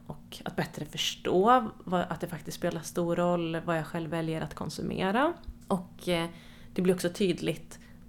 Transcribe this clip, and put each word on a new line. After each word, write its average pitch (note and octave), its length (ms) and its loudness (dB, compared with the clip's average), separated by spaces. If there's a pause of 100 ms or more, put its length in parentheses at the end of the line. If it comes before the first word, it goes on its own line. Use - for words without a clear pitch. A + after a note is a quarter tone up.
och - 380 -14
att - 120 -4
bättre D3+ 280 -2
förstå G#3 920 4
vad, F3+ 220 0
att F3 200 -4
det F3 60 -2
faktiskt E3 300 -8
spelar E3 240 0
stor E3+ 360 0
roll F3 480 2
vad E3+ 140 2
jag D#3 80 -2
själv E3 240 -4
väljer D#3+ 300 -2
att D#3 140 -6
konsumera. A3+ 760 2 (360)
Och, - 400 -2
eh, E3+ 180 2 (480)
det F#3+ 80 2
blir F3+ 120 6
också F3+ 140 0
tydligt E3+ 720 0 (300)